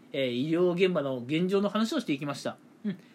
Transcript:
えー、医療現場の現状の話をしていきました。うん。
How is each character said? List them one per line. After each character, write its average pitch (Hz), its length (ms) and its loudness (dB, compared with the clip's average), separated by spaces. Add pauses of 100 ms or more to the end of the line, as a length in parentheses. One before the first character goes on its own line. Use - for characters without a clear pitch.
(140)
え 135 140 0
ー、 123 200 -2
医 - 20 -2
療 175 220 4
現 180 220 2
場 151 80 0
の 131 160 -2
現 156 300 0
状 196 120 2
の 202 80 2
話 220 240 0
を 311 80 0
し - 40 -4
て - 100 -2
い 139 40 -2
き 151 60 -8
ま 143 100 -4
し - 80 -12
た。 120 140 -6 (300)
う - 20 -4
ん。 190 100 -4 (160)